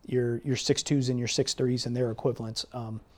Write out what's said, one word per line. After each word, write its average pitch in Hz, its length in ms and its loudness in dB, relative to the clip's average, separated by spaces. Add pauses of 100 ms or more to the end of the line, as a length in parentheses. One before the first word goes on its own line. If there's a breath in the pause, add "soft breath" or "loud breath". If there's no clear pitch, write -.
your, 120 360 2
your 131 140 2
six - 260 2
twos 135 260 2
and 123 80 0
your 120 100 -2
six - 260 0
threes 127 320 2
and 120 100 -2
their 123 160 2
equivalents. 113 600 -2
Um, 110 260 -6 (180 soft breath)